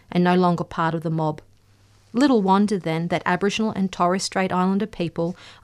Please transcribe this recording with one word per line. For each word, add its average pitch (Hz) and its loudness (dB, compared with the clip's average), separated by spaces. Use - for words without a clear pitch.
and 175 2
no 180 4
longer 180 2
part 165 -4
of 165 -6
the 165 -4
mob. 156 -4
Little 254 4
wonder 196 2
then 165 -2
that 170 -2
Aboriginal 202 0
and 190 -2
Torres 180 0
Strait 185 -2
Islander 190 0
people 170 -6